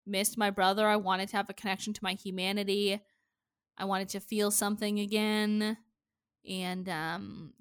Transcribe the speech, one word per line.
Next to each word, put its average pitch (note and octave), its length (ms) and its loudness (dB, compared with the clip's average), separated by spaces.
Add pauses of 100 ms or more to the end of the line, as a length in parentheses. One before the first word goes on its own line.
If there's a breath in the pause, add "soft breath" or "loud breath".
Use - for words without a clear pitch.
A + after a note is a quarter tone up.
missed G3+ 320 0
my G#3 140 2
brother. G3 360 4
I G#3+ 100 6
wanted F#3+ 340 0
to - 60 -6
have G3+ 120 0
a G3 60 -12
connection G3 400 -4
to - 80 -10
my F#3+ 100 0
humanity. G3 880 0 (800)
I F#3+ 60 -4
wanted G3 260 -2
to G3 100 -6
feel G#3 300 0
something G#3 500 2
again." G#3+ 800 2 (720)
And, F#3 400 -4
um, E3+ 720 -6